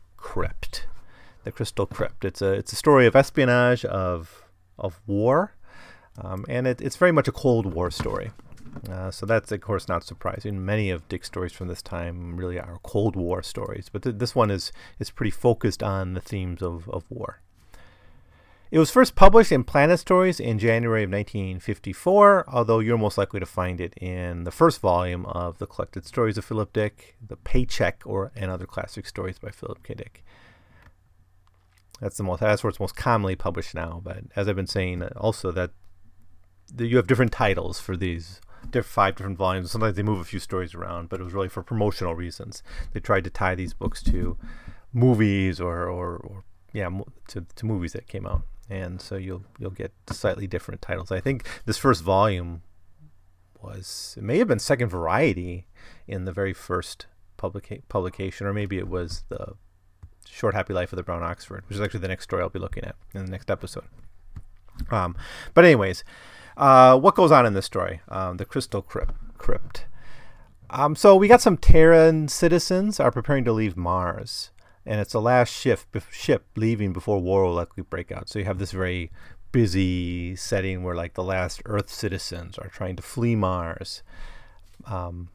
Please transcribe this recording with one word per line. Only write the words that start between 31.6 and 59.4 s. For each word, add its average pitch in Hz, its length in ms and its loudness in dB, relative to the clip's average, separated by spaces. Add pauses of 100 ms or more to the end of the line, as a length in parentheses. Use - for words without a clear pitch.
That's 104 160 -8
the 107 60 -6
most, 90 160 -4
that's 107 240 0
where 113 60 -2
it's - 100 -8
most 95 160 -6
commonly 104 400 0
published - 400 -6
now, 82 280 -8
but 98 200 -12 (120)
as 101 120 -2
I've 101 80 -2
been 95 100 -4
saying, 90 380 -4
uh, - 120 -10
also 104 360 -2
that 87 180 -4 (1040)
the, 120 140 -4
you 120 100 4
have 117 80 4
different 117 260 4
titles 92 480 0
for - 160 -6
these 85 460 -6 (300)
diff-, 120 140 0
five 98 300 0
different 98 220 -6
volumes. 92 320 -2
Sometimes 110 280 -2
they 104 60 -2
move 104 180 0
a - 20 -8
few 95 160 -8
stories 90 340 -6
around, 87 360 -10
but 92 100 -8
it 92 40 -10
was 90 100 -10
really 95 160 -4
for 95 120 -10
promotional 101 540 -2
reasons. 87 480 -12 (300)
They 107 80 -6
tried 98 240 0
to 90 40 -8
tie 92 260 -2
these 90 180 -6
books - 300 -6
to 87 340 2 (560)
movies 107 640 4
or, 87 240 -4
or, 87 320 -6
or 98 280 -16 (280)
yeah, 101 160 -6
mo-, 92 220 -8 (180)
to, 90 180 -12 (100)
to - 100 -10
movies 95 260 -2
that - 160 -12
came 98 180 -10
out. - 180 -2 (260)
And 92 320 -10
so - 160 -10
you'll, 95 260 -10 (160)
you'll 95 120 -8
get 101 200 -12 (180)
slightly - 380 -4
different 95 340 -10
titles. 90 300 -8
I 92 80 -4
think 131 260 -4 (200)
this 110 120 -2
first 120 240 2
volume 90 600 0 (1000)
was, - 560 -14
it 110 60 -10
may 117 140 0
have 233 100 0
been 120 120 0
Second 123 280 0
Variety 90 800 -2 (400)
in 95 160 -8
the 92 80 -6
very 98 220 -4
first - 520 -8 (300)
publica-, 98 540 -10
publication, 95 580 -6
or 101 60 -4
maybe 101 240 -4
it 92 100 -6
was 87 400 -6
the - 280 -12 (680)